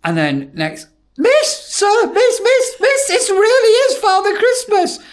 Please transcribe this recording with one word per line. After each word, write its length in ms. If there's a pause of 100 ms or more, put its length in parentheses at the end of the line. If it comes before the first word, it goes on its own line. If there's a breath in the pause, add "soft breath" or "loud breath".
And 140
then 360
next, 340 (300)
Miss, 300
sir, 640
miss, 280
miss, 380
miss, 300
it 240
really 600
is 40
Father 400
Christmas! 640 (140)